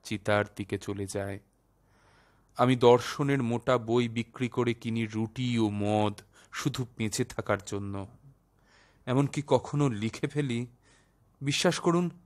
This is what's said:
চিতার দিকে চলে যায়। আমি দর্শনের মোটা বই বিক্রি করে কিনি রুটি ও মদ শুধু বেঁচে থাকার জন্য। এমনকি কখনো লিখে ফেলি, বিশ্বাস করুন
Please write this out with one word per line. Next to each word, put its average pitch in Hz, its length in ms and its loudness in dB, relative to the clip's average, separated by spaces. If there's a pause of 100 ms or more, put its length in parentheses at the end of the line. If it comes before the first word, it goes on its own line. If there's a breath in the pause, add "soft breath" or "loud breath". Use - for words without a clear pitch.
চিতার 104 420 0 (100)
দিকে 101 220 -6
চলে 101 300 -6
যায়। 98 320 -6 (1160 soft breath)
আমি 127 180 4
দর্শনের 123 680 4
মোটা 117 340 0
বই 117 320 0
বিক্রি 117 400 -6
করে 120 240 0
কিনি 113 320 -4
রুটি 113 540 -2
ও 107 100 4
মদ 104 500 0 (320 soft breath)
শুধু 131 340 -4 (120)
বেঁচে 110 280 -2
থাকার - 400 -2
জন্য। 101 420 -8 (1000 soft breath)
এমনকি 135 420 0
কখনো 143 420 2
লিখে 113 380 -4
ফেলি, 131 400 -4 (720 soft breath)
বিশ্বাস 143 380 0
করুন 175 300 2 (160)